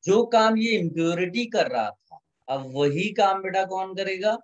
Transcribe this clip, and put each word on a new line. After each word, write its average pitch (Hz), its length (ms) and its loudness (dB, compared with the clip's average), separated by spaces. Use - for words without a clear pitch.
जो 220 220 4
काम 220 300 4
ये 220 220 2
इम्प्योरिटी 175 680 -2
कर 180 240 0
रहा 110 200 -2
था, - 280 -20
अब 135 260 -6
वही 143 380 0
काम 196 300 2
बेटा 190 220 -2
कौन 190 300 -6
करेगा? 190 500 -2